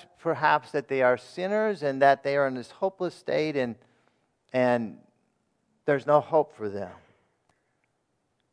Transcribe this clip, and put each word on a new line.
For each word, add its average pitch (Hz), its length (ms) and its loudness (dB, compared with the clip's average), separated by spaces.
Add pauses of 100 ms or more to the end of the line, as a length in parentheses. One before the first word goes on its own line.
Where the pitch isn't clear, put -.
(180)
perhaps 151 540 -2
that 143 160 -6
they 135 140 0
are 127 140 4
sinners 196 680 -4
and 139 200 0
that 139 200 6
they 139 140 -2
are 139 100 2
in 131 80 -4
this 123 160 -10
hopeless 190 440 -6
state 151 420 -4
and, 123 180 -2 (800)
and 123 460 0 (880)
there's 139 200 -2
no 147 140 4
hope 156 360 0
for 107 120 -8
them. 98 240 -10 (1600)